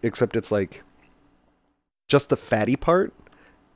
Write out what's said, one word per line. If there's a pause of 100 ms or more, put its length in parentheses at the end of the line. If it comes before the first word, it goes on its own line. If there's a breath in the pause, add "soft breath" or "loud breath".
except
it's,
like, (1300)
just
the
fatty
part. (640 soft breath)